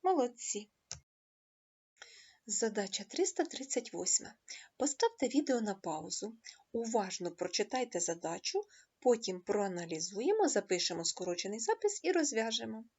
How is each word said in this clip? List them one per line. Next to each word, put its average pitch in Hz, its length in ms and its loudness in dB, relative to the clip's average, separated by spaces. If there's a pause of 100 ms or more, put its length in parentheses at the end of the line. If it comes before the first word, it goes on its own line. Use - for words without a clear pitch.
Молодці! 247 680 2 (1800)
Задача 208 580 -2
триста 359 400 0
тридцять - 480 -6
восьма. - 420 0 (420)
Поставте 294 520 2
відео 262 320 2
на 208 140 0
паузу, 170 640 -6 (360)
уважно 220 580 0
прочитайте 208 680 -2
задачу, 170 640 -4 (360)
потім 226 400 2
проаналізуємо, 196 1080 0
запишемо 175 560 0
скорочений 180 560 -2
запис 415 420 0
і 349 100 2
розв'яжемо. 226 720 0 (140)